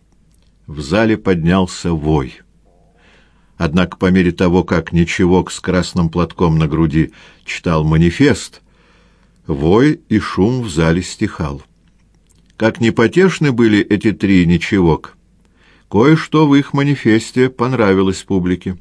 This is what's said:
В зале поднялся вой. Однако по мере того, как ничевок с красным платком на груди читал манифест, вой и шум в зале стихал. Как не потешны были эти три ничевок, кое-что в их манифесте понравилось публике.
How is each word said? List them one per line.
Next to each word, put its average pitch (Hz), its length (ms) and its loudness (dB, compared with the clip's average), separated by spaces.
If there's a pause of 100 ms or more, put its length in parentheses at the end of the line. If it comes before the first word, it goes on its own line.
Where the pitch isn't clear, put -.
(680)
В 76 140 -14
зале 104 380 0
поднялся 90 720 -2
вой. 76 480 -2 (1160)
Однако 87 420 -2
по 92 120 0
мере 90 220 2
того, 90 320 0
как 82 280 -4
ничевок 87 600 0
с - 80 -14
красным 90 480 -2
платком 82 500 -2
на 80 80 0
груди 78 460 0 (320)
читал 80 400 -4
манифест, 85 760 0 (840)
вой 90 640 2
и 107 100 0
шум 120 440 -2
в 110 80 -10
зале 82 320 0
стихал. 76 600 -8 (960)
Как 110 240 -2
не - 100 2
потешны 160 640 2
были 113 260 2
эти 104 340 0
три 95 340 2
ничевок, 85 720 0 (720)
кое-что 151 600 2
в 139 60 4
их 139 180 0
манифесте 131 760 0
понравилось 104 720 0
публике. 90 580 -4